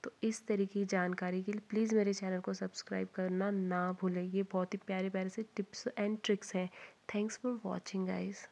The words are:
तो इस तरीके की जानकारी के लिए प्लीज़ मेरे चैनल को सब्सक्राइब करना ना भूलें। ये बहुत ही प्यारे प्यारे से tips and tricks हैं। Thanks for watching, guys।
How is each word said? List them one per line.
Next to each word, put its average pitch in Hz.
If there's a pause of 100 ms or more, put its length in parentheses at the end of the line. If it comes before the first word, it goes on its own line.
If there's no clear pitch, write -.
तो - (120)
इस 220
तरीके 196
की 202
जानकारी 180
के 202
लिए 214
प्लीज़ 220
मेरे 202
चैनल 185
को 190
सब्सक्राइब 190
करना 185
ना 180 (100)
भूलें। 180
ये 190
बहुत 185
ही 196
प्यारे 190
प्यारे 190
से 220 (140)
tips - (100)
and 214
tricks -
हैं। 185 (420)
Thanks 208
for 247 (100)
watching, 185
guys। 185